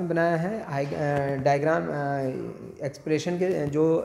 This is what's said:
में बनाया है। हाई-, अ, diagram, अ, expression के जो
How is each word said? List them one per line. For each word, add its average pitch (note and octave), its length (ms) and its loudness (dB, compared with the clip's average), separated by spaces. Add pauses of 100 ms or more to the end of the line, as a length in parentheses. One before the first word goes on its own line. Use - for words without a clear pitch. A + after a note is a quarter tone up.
में F3+ 80 -2
बनाया E3+ 280 2
है। G3 320 -2
हाई-, C#3+ 260 -2
अ, C#3+ 480 0
diagram, D3 400 4
अ, C#3 1040 -4
expression D#3 500 -2
के F3+ 300 0
जो D3 180 2 (200)